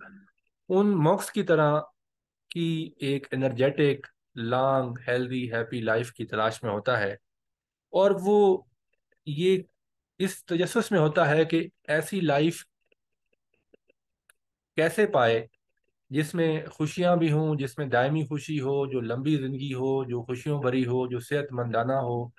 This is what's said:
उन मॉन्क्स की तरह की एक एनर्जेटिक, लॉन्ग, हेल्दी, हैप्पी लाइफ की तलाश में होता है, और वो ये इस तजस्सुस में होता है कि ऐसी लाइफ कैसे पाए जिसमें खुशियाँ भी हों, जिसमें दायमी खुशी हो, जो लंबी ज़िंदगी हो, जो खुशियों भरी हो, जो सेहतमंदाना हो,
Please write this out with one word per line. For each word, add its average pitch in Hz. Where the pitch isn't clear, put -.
उन 202
मॉन्क्स 175
की 202
तरह 156
की 165
एक 139
एनर्जेटिक, 135
लॉन्ग, 127
हेल्दी, 123
हैप्पी 117
लाइफ 113
की 113
तलाश 110
में 110
होता 110
है, 101
और 196
वो 196
ये 180
इस 185
तजस्सुस 175
में 190
होता 156
है 156
कि 165
ऐसी 160
लाइफ 151
कैसे 160
पाए 117
जिसमें 156
खुशियाँ 175
भी 165
हों, 156
जिसमें 135
दायमी 139
खुशी 151
हो, 139
जो 131
लंबी 131
ज़िंदगी 135
हो, 131
जो 120
खुशियों 131
भरी 127
हो, 127
जो 123
सेहतमंदाना 123
हो, 120